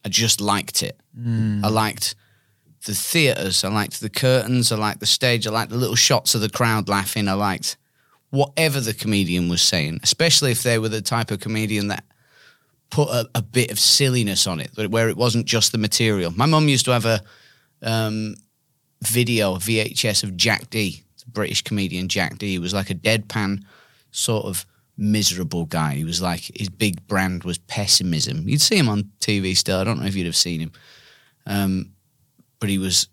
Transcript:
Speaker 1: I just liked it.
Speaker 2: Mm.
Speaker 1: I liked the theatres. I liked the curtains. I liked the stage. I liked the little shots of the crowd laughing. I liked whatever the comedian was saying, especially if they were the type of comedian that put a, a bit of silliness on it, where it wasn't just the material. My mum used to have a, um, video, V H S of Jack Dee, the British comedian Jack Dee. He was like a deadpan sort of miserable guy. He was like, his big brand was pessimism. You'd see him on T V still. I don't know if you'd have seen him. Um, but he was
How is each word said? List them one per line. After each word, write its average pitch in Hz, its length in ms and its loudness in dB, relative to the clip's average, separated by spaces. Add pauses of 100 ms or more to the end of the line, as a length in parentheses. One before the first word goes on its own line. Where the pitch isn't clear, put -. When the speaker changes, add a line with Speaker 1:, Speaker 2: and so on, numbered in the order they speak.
Speaker 1:
I 214 40 -6
just 117 320 0
liked 101 420 -2
it. - 160 -8 (180)
Speaker 2:
Mm. 113 480 -2
Speaker 1:
I 107 40 2
liked 110 480 -2 (680)
the 107 100 -6
theatres. 120 720 2
I 95 40 -2
liked 104 320 -2
the 107 100 -6
curtains. 123 600 2
I 113 60 0
liked 107 240 -2
the 107 60 -4
stage. 117 400 2
I 110 40 -2
liked 110 200 -2
the 113 80 -4
little 117 180 0
shots - 380 4
of 110 80 2
the 107 80 0
crowd 110 360 0
laughing. 101 420 0
I 98 40 0
liked 98 460 -2 (500)
whatever 143 500 2
the 113 140 -2
comedian 90 560 0
was 87 140 2
saying, 80 400 0
especially 147 500 2
if 113 100 -2
they 117 160 2
were 110 120 -2
the 110 100 -4
type 113 300 -2
of 101 100 -4
comedian 107 480 -2
that - 160 -6 (880)
put 147 180 2
a, 117 260 0
a - 60 0
bit 113 300 0
of 104 100 -4
silliness 123 680 4
on 87 140 -4
it, 65 100 -8 (200)
where 113 180 2
it 87 80 -2
wasn't 117 300 0
just - 260 2
the 120 60 -2
material. 104 580 2
My 113 80 4
mum 156 240 4
used 135 160 2
to 131 60 0
have 120 160 2
a, 110 160 2 (580)
um, 110 540 -4 (680)
video, 117 520 2
V 104 260 0
H - 240 -4
S 107 180 0
of 95 140 -6
Jack 104 320 0
Dee, 101 360 -4 (200)
the 123 60 -20
British 104 320 -4
comedian 92 460 -4
Jack 90 280 -2
Dee. 104 140 -6
He 92 80 -2
was 87 160 -4
like 98 160 -4
a 101 40 -2
deadpan 104 680 -2 (480)
sort 107 340 -2
of 98 220 -6 (320)
miserable 92 680 0
guy. 78 300 -2
He 73 100 -2
was 82 160 -4
like, 87 340 -4
his 101 140 -6
big 92 380 -2
brand 92 380 -2
was 87 120 -4
pessimism. 92 920 -2
You'd 147 140 2
see - 160 4
him 143 140 4
on 104 200 -2 (100)
T 101 200 0
V 92 140 0
still. 95 240 0
I 95 60 0
don't 101 160 -2
know 69 60 -4
if 98 80 -2
you'd 92 120 -2
have 82 100 -4
seen 85 240 0
him. 80 120 -6 (760)
Um, 95 440 -2 (720)
but 104 100 -2
he 98 80 0
was 92 340 0